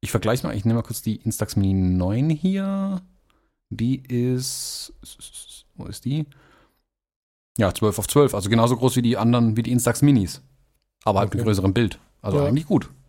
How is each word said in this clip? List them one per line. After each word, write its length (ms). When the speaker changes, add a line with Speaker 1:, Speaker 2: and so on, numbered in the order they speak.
Speaker 1:
Ich 100
vergleich's 320
mal, 120
ich 120
nehme 140
mal 60
kurz 140
die 160
Instax 400
Mini 160
neun 560
hier. 720
Die 300
ist, 920
wo 100
ist 180
die? 220
Ja, 160
zwölf 280
auf 80
zwölf, 260
also 160
genauso 260
groß 200
wie 60
die 140
anderen, 400
wie 60
die 80
Instax 320
Minis. 400
Aber 160
halt 100
mit 100
Speaker 2:
Okay. 60
Speaker 1:
größerem 260
Bild. 280
Also 180
Speaker 2:
Ja. 80
Speaker 1:
eigentlich 200
gut. 240